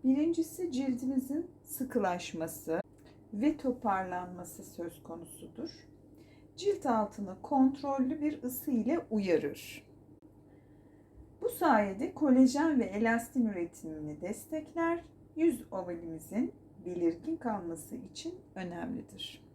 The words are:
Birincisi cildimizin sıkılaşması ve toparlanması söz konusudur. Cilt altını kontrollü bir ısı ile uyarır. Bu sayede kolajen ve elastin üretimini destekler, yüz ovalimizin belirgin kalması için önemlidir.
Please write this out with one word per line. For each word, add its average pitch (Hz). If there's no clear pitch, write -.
Birincisi 330
cildimizin 262
sıkılaşması 180
ve 277
toparlanması 180
söz -
konusudur. -
Cilt 392
altını 208
kontrollü 269
bir 294
ısı 247
ile 247
uyarır. 170
Bu 440
sayede 233
kolajen 269
ve 220
elastin 226
üretimini 156
destekler, 311
yüz 311
ovalimizin 175
belirgin 175
kalması 180
için 349
önemlidir. 175